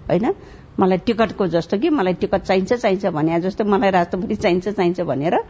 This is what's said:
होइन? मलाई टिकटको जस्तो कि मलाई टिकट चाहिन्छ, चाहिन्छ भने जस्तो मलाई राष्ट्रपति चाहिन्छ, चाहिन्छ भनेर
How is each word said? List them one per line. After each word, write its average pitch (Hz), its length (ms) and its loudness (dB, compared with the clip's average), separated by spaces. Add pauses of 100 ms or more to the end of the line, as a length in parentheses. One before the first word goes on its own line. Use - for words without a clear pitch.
होइन? 220 260 2 (440)
मलाई 185 180 4
टिकटको 214 500 0
जस्तो 165 300 -2
कि 302 120 0
मलाई 185 240 2
टिकट 190 280 -2
चाहिन्छ, 190 320 0
चाहिन्छ 208 320 0
भने 165 340 0
जस्तो 190 260 -2
मलाई 202 260 2
राष्ट्रपति 190 440 0
चाहिन्छ, 180 320 0
चाहिन्छ 180 340 0
भनेर 160 380 0 (100)